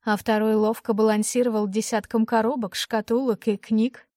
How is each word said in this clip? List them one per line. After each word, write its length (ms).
а 100
второй 400
ловко 380
балансировал 720
десятком 580
коробок, 480
шкатулок 760
и 80
книг. 600